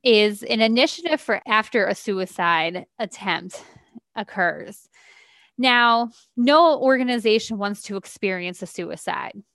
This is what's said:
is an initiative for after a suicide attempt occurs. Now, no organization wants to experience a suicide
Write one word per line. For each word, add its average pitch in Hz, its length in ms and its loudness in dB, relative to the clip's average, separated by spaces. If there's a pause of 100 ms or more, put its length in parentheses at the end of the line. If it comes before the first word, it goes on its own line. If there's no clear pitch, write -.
is 214 400 2
an 220 180 -2
initiative 294 600 0
for 214 260 -2
after 214 400 0
a 202 80 -2
suicide 175 920 -2 (120)
attempt 185 640 -8 (540)
occurs. 190 720 -6 (680)
Now, 240 540 4 (260)
no 285 440 6
organization 240 760 2
wants 202 260 -6
to 202 140 -10
experience 185 680 -6
a 180 40 -10
suicide 160 720 -8 (140)